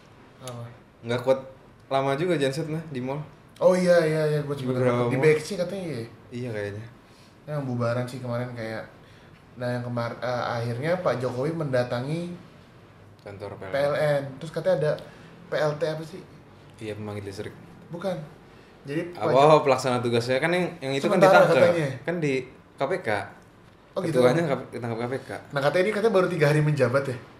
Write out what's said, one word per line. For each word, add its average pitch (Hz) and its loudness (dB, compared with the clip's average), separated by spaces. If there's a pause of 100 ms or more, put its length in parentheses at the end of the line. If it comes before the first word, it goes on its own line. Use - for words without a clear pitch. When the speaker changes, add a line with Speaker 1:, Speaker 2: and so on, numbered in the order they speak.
(440)
Speaker 1:
Apa? 120 -12 (380)
Speaker 2:
Nggak 120 -2
kuat 131 2 (480)
lama 139 0
juga 170 0
genset, 139 -2
nah, 156 -6
di 135 -8
mall. 131 -6 (400)
Speaker 1:
Oh, 185 6
iya, 180 4
iya, 156 2
iya, 151 0
gua 143 -4
sempet 127 -2
Speaker 2:
Beberapa 123 4
Speaker 1:
denger. 123 2
Di 139 0
Speaker 2:
mall. 139 2
Speaker 1:
Beksi 151 2
katanya, 185 -4
iya. 139 -6 (320)
Speaker 2:
Iya, 123 -8
kayaknya. 104 -6 (600)
Speaker 1:
Yang 151 -6
bubaran 120 -2
sih 123 -10
kemarin 123 -6
kayak, 110 -8 (720)
nah, 123 -6
yang 123 -4
kemar-, 120 -4
eh, 123 -4
akhirnya 120 -2
Pak 160 0
Jokowi 127 -4
mendatangi 139 -2 (920)
Speaker 2:
Kantor 101 -12
P - -14
L - -10
N. 95 -10
Speaker 1:
P 135 -2
L 143 0
N. 143 0 (140)
Terus 160 -12
katanya 180 0
ada 151 0 (560)
P - -10
L 151 0
T 151 -8
apa 156 -6
sih? 165 -14 (560)
Speaker 2:
Iya, 107 -8
pembangkit 104 -8
listrik. 98 -10 (340)
Speaker 1:
Bukan. 180 -6 (720)
Jadi 156 -6
Pak 104 -6
Speaker 2:
Apa, 117 2
Speaker 1:
Jo- 147 8
Speaker 2:
pelaksana 127 2
tugasnya 120 0
kan 160 0
yang, 180 0 (100)
yang 135 -4
itu 139 -2
kan 190 2
Speaker 1:
Sementara 190 8 (100)
Speaker 2:
ditangkap. 160 6
Speaker 1:
katanya. 156 4 (140)
Speaker 2:
Kan 170 -2
di 147 0 (380)
K - -8
P 143 0
K. 117 -6 (840)
Speaker 1:
Oh, 190 -4
gitu. 160 0
Speaker 2:
Ketuanya 127 4
K-, 127 -2
ditangkap 117 -6
K 120 -4
P 131 -6
K. - -12 (160)
Speaker 1:
Nah, 143 -4
katanya 147 4
ini 208 0
katanya 208 2
baru 180 4
tiga 165 2
hari 147 4
menjabat 139 2
ya? 120 -4 (220)